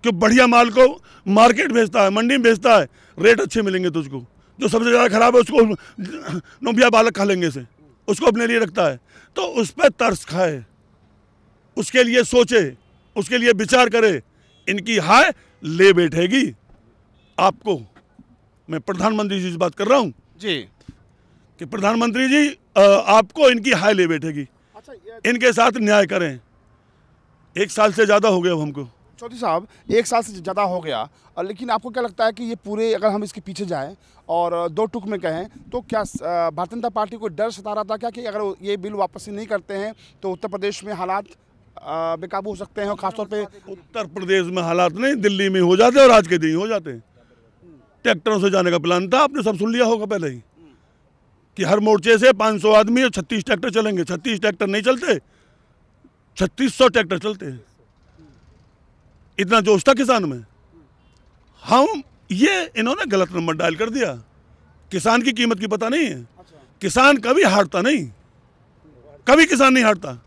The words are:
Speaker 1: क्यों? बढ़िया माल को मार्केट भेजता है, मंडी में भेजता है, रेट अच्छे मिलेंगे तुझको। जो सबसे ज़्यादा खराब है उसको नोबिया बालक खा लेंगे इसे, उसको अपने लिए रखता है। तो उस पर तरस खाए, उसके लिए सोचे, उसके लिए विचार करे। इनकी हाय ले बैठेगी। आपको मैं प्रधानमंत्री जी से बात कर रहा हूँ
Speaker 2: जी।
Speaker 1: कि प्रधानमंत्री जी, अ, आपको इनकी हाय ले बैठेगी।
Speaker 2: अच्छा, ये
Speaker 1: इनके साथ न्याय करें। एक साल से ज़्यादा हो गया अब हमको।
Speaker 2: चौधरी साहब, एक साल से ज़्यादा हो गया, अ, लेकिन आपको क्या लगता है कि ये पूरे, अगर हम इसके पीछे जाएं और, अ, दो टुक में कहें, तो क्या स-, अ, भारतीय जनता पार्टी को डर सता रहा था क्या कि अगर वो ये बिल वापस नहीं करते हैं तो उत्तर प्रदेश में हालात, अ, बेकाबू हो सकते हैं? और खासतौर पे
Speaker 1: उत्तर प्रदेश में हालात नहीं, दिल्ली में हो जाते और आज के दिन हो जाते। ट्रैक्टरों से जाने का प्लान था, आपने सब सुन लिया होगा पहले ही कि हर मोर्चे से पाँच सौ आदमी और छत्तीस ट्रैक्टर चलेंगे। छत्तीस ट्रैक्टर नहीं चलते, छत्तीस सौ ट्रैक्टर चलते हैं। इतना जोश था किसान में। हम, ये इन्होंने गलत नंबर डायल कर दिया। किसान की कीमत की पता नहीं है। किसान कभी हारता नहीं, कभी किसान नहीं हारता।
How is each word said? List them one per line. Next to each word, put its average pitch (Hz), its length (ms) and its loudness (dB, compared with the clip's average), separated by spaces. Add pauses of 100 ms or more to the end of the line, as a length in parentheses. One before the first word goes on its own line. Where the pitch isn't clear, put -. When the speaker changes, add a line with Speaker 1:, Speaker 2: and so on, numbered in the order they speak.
Speaker 1:
क्यों? 202 160 0
बढ़िया 240 280 4
माल 240 220 4
को 254 320 4 (260)
मार्केट 233 440 4
भेजता 220 320 2
है, 190 60 4
मंडी 220 180 0
में 269 140 0
भेजता 226 360 4
है, 147 100 2 (320)
रेट 220 220 4
अच्छे 226 200 -2
मिलेंगे 185 280 -2
तुझको। 139 360 -8 (340)
जो 247 80 -2
सबसे 226 220 0
ज़्यादा 240 180 4
खराब 233 280 4
है 240 60 8
उसको 220 340 2 (880)
नोबिया 240 240 2
बालक 226 280 2
खा 196 60 -2
लेंगे 185 240 0
इसे, 127 180 -8 (420)
उसको 208 180 -2
अपने 233 220 2
लिए 233 120 0
रखता 190 240 -2
है। 135 140 -2 (380)
तो - 60 -6
उस 233 300 -4
पर 285 180 2
तरस 226 360 -2
खाए, 156 400 -4 (1120)
उसके 254 260 0
लिए 240 200 2
सोचे, 226 540 2 (380)
उसके 214 220 -2
लिए 240 140 2
विचार 233 380 2
करे। 214 320 2 (480)
इनकी 208 280 -2
हाय 226 360 4 (300)
ले 180 300 6
बैठेगी। 175 600 0 (840)
आपको 180 480 -2 (840)
मैं 160 120 -6
प्रधानमंत्री 196 600 -2
जी 180 100 -6
से 170 60 -10
बात 170 180 -2
कर 202 120 -4
रहा 269 120 4
हूँ 180 140 -2 (260)
Speaker 2:
जी। 156 300 -6 (920)
Speaker 1:
कि 170 60 -12
प्रधानमंत्री 226 640 -2
जी, 294 300 0 (200)
अ, 190 40 6 (260)
आपको 220 420 4
इनकी 240 220 0
हाय 202 220 2
ले 185 140 2
बैठेगी। 151 400 -6 (280)
Speaker 2:
अच्छा, 247 180 -20
ये 226 360 -8
Speaker 1:
इनके 240 240 2
साथ 233 240 2
न्याय 208 280 4
करें। 160 340 -4 (1200)
एक 196 140 -2
साल 208 220 2
से 214 120 4
ज़्यादा 208 240 4
हो 185 120 2
गया 180 120 0
अब 156 80 -2
हमको। 143 280 -10 (300)
Speaker 2:
चौधरी 233 200 -16
साहब, 196 280 -4 (240)
एक 220 160 0
साल 233 140 0
से 214 120 -14
ज़्यादा 190 280 -6
हो 180 180 -2
गया, 131 300 -6 (280)
अ, 165 40 -8
लेकिन 208 280 -10
आपको 233 200 -4
क्या 240 140 -6
लगता 220 220 -4
है 226 60 0
कि 233 120 -14
ये 226 120 -8
पूरे, 214 380 -4
अगर 208 140 -2
हम 208 160 -2
इसके 196 180 -14
पीछे 190 240 -10
जाएं 165 300 -8 (340)
और, 170 240 -2
अ, 170 140 -4
दो 180 180 -4
टुक 208 200 -10
में 208 140 -8
कहें, 202 280 -6 (240)
तो 247 100 -8
क्या 214 220 -6
स-, - 180 -12
अ, 170 280 -4
भारतीय 175 280 -10
जनता 233 120 -6
पार्टी 214 280 -6
को 214 100 -10
डर 202 240 -6
सता 202 220 -12
रहा 214 100 -6
था 214 140 -6
क्या 233 120 -8
कि 240 160 -14
अगर 214 140 -8
वो 196 220 -6
ये 202 160 -6
बिल 202 160 -10
वापस 196 360 -6
नहीं 208 180 -10
करते 202 260 -6
हैं 208 200 -8 (300)
तो 190 80 -6
उत्तर 185 160 -10
प्रदेश 196 360 -8
में 208 100 -10
हालात, 185 320 -6
अ, - 920 -10
बेकाबू 196 340 -10
हो 202 60 -10
सकते 196 260 -12
हैं? 202 80 -6
और 202 60 -6
खासतौर 202 300 -8
पे 208 180 -6
Speaker 1:
उत्तर 196 640 -12
प्रदेश 185 420 -2
में 180 160 -4
हालात 170 300 0
नहीं, 262 220 -2
दिल्ली 196 340 0
में 185 120 0
हो 180 160 4
जाते 240 220 6
और 262 120 10
आज 214 160 6
के 175 100 0
दिन 160 180 0
हो 196 120 -4
जाते। 156 500 -8 (840)
ट्रैक्टरों 214 360 -2
से 190 100 0
जाने 180 220 0
का 170 80 0
प्लान 175 300 -2
था, 254 100 2
आपने 285 240 0
सब 208 140 -2
सुन 220 160 -4
लिया 247 120 2
होगा 220 200 -2
पहले 190 220 -6
ही 123 160 -12 (1120)
कि 196 60 -4
हर 190 160 2
मोर्चे 214 380 2
से 254 160 4
पाँच 214 280 -2
सौ 214 100 2
आदमी 220 320 4
और 247 60 2
छत्तीस 196 340 -6
ट्रैक्टर 220 260 -4
चलेंगे। 202 340 -2
छत्तीस 180 360 -6
ट्रैक्टर 208 280 -2
नहीं 202 140 -4
चलते, 247 380 -2 (1160)
छत्तीस 233 380 -2
सौ 254 120 4
ट्रैक्टर 180 320 0
चलते 196 260 -8
हैं। 127 180 -14 (1800)
इतना 202 200 2
जोश 196 280 2
था 269 60 6
किसान 233 320 0
में। 123 200 -8 (1200)
हम, 277 380 2 (280)
ये 320 460 0
इन्होंने 277 280 -4
गलत 190 260 -2
नंबर 165 220 -4
डायल 160 220 -2
कर 220 140 -4
दिया। 226 240 -4 (800)
किसान 226 300 0
की 254 100 -2
कीमत 226 280 -2
की 214 80 -6
पता 214 220 -4
नहीं 302 160 -2
है। 131 220 -10 (540)
किसान 254 360 4
कभी 254 260 2
हारता 190 380 2
नहीं, 214 300 -2 (1160)
कभी 311 180 6
किसान 269 280 2
नहीं 254 100 4
हारता। 160 440 -2